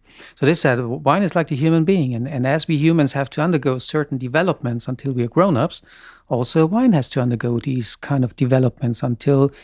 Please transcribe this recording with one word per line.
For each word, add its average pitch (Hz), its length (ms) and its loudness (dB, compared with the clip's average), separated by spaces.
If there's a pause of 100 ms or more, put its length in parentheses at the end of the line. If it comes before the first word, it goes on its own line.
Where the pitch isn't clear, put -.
(360)
So 135 120 0
they 165 80 4
said, 127 280 2
"Wine 143 380 0
is 190 140 -2
like 170 120 0
the 151 80 -4
human 160 300 2
being, 156 300 0
and, 117 120 -6
and 131 200 -4
as 151 200 -2
we 160 80 0
humans 151 380 2
have 139 180 -4
to - 100 -4
undergo 151 360 0
certain 147 400 -4
developments 127 680 -2
until 131 260 -6
we 123 100 0
are 120 60 -4
grown-ups, 165 540 0 (440)
also 127 360 0
a - 20 2
wine 226 280 2
has 143 160 0
to 131 120 -2
undergo 120 380 -2
these 127 360 -4
kind 139 280 -2
of 120 120 -4
developments 127 680 0
until 139 480 2 (120)